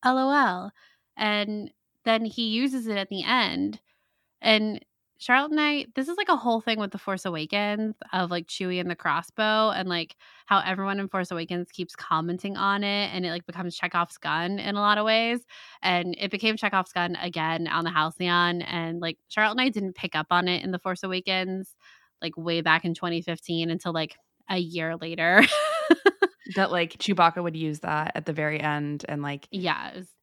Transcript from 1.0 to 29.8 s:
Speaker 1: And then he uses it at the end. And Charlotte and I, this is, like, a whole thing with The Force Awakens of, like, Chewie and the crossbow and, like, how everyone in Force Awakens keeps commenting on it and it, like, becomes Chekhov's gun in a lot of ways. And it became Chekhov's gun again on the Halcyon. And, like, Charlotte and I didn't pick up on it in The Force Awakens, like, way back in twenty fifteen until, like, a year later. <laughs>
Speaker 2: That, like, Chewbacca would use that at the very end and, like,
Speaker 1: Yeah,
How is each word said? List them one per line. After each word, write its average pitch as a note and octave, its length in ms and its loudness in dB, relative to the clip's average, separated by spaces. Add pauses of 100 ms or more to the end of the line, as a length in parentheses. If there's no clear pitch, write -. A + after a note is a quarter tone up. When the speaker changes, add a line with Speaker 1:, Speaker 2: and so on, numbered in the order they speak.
Speaker 1:
And G#3 540 -2 (340)
then A3+ 200 4
he A3+ 240 -2
uses B3 380 0
it G#3+ 120 -2
at F#3+ 120 -4
the G3 140 -4
end. G#3+ 560 0 (640)
And G#3+ 420 2 (340)
Charlotte C#4 340 2
and D4+ 80 2
I, D4 260 0 (100)
this C4+ 120 -2
is, F4 100 -4
like, G4+ 120 -2
a E4 60 6
whole A3+ 240 0
thing A3 200 -2
with G3+ 120 -2
The G3+ 60 -8
Force F#3+ 280 -4
Awakens G#3 720 -2 (160)
of, F3+ 180 0
like, F3 180 -4
Chewie F3+ 320 -4
and F3 100 -2
the E3+ 60 -4
crossbow G#3+ 760 2
and, F#3+ 180 -2
like, E3+ 280 -4 (300)
how G3 140 4
everyone G3 400 -2
in G3 80 -4
Force F#3 220 -2
Awakens F3 420 -4
keeps - 240 -10
commenting F3 640 -2
on G3+ 260 2
it G3+ 300 0
and F3+ 120 -2
it, E3+ 40 -2
like, E3+ 160 -6
becomes F3 300 -8
Chekhov's F3 420 -2
gun E3+ 400 -2
in G3+ 180 -4
a G3+ 40 -2
lot G#3 180 4
of G#3+ 80 0
ways. A3+ 340 2 (420)
And F3+ 360 0
it G3 140 -4
became G#3+ 260 0
Chekhov's G3 340 0
gun F3 240 -2
again E3 520 -2
on E3 160 0
the E3 80 -2
Halcyon. F3 720 2
And, E3 380 -4
like, E3 180 -4 (100)
Charlotte G#3+ 240 2
and B3 100 0
I B3+ 80 4
didn't G3 260 -4
pick - 200 -8
up D#3 140 -2
on F3 180 4
it F3+ 160 0
in F#3+ 80 -2
The F3+ 80 -4
Force F#3 240 -4
Awakens, F#3 680 -4 (480)
like, E3 140 -6
way E3+ 260 0
back E3 220 4
in E3+ 100 0
twenty E3+ 280 -4
fifteen E3 480 -4
until, E3 240 -4
like, D#3+ 220 -4 (340)
a F#3+ 80 0
year E3 380 -4
later. E3 460 4
<laughs> D5+ 120 4 (1000)
Speaker 2:
That, F#3+ 160 2
like, E3+ 260 -2
Chewbacca F3 440 4
would E3+ 140 -4
use D#3 240 -4
that D3+ 360 -2
at D3+ 100 -6
the D#3+ 80 -2
very D3+ 260 -2
end D3 480 -2
and, D3 140 -4
like, C#3+ 280 -8
Speaker 1:
Yeah, E3+ 420 -4